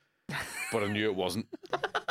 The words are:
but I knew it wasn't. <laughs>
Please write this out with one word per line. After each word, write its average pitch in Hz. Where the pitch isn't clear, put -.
but 110
I 101
knew 104
it 104
wasn't. 92
<laughs> -